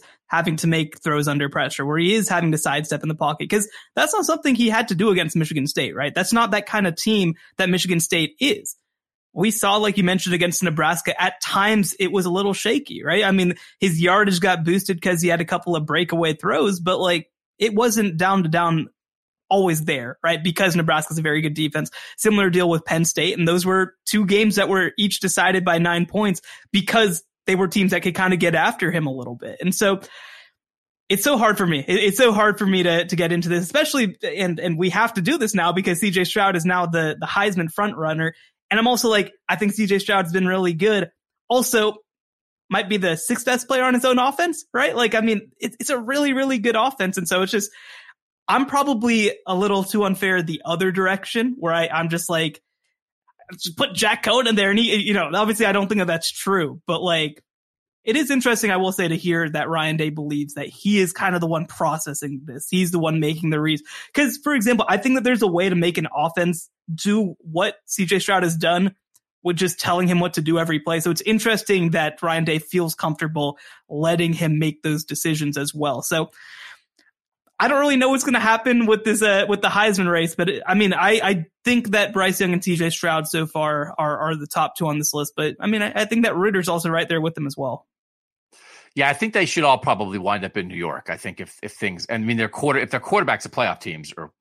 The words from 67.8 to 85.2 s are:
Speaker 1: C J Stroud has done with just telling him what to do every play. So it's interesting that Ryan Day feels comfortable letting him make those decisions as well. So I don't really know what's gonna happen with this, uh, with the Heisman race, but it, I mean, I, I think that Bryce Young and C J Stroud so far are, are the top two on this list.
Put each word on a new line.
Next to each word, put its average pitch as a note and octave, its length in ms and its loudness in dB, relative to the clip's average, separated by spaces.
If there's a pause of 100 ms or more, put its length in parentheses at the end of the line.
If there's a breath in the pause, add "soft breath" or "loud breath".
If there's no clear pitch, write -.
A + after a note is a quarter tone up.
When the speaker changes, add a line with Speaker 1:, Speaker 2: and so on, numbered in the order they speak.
Speaker 1:
C - 200 -4
J F#3+ 120 2
Stroud F#3 260 2
has E3 140 0
done F3 380 2 (480)
with F3 120 0
just F3 240 -2
telling F3+ 280 0
him F3 120 2
what F3 140 -2
to E3+ 80 -4
do D#3+ 160 0
every E3 220 0
play. E3 200 -2
So E3+ 120 0
it's E3 100 -4
interesting G#3 680 0
that D#3 300 -2
Ryan E3 220 0
Day D#3 160 0
feels E3+ 360 -2
comfortable D#3 640 -4 (280 loud breath)
letting E3+ 460 0
him D#3 260 0
make D#3 220 -2
those D#3 240 -2
decisions D3 520 -2
as D3 160 -6
well. D3 280 -4
So D#3+ 300 -2 (1300 loud breath)
I A3+ 80 2
don't C#4 120 2
really C#4+ 180 4
know C4 120 4
what's C4 140 2
gonna B3 160 0
happen A3+ 480 2
with G#3+ 160 2
this, G#3+ 180 0
uh, G3+ 260 4
with G3+ 140 0
the G#3 60 2
Heisman F#3+ 440 2
race, E3 220 0
but F3+ 160 -2
it, C#3 160 -4
I F#3 80 2
mean, G3 200 4
I, F3+ 180 2 (120)
I F#3 220 0 (180)
think A#3+ 260 0
that G#3 240 0
Bryce F#3+ 280 0
Young F3+ 120 2
and F3+ 100 -2
C F3+ 120 0
J E3 140 0
Stroud D#3+ 380 -2
so D#3+ 180 -2
far D3+ 540 -4
are, D3 180 -2
are D#3 180 -2
the D3 120 -8
top D#3 280 -2
two E3 120 -2
on D3+ 100 -2
this D3 160 -2
list. D3 240 -4